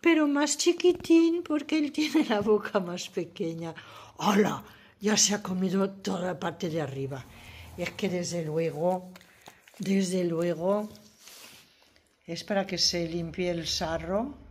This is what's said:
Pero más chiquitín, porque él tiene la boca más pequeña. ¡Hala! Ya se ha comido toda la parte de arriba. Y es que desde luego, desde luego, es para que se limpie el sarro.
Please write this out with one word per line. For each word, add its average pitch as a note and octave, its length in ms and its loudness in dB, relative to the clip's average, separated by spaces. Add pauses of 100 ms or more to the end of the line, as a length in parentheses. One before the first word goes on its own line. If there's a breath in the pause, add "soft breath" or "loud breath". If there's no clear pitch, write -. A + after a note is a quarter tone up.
Pero D#4+ 260 6
más C#4+ 300 2
chiquitín, E4+ 840 4
porque D4 340 -2
él D4 160 0
tiene D4+ 320 2
la G#3 160 0
boca G#3 400 2
más F3 300 -8
pequeña. E3 640 -6 (440 loud breath)
¡Hala! G3 460 2 (360 loud breath)
Ya G#3 160 2
se G3+ 180 4
ha G#3 80 -6
comido F#3+ 480 0
toda F#3 360 -4
la F3+ 140 -4
parte F3 300 -4
de D#3+ 100 -2
arriba. C3+ 440 -6 (520 loud breath)
Y F3+ 60 -6
es F3 80 -6
que - 180 -4
desde F3 360 -2
luego, E3 680 -2 (680 loud breath)
desde F#3 460 2
luego, F3 640 0 (1400 loud breath)
es E3+ 180 -8
para G3 220 0
que F#3+ 120 -4
se E3+ 280 0
limpie E3+ 440 -4
el E3+ 160 -4
sarro. F3+ 680 -4 (160)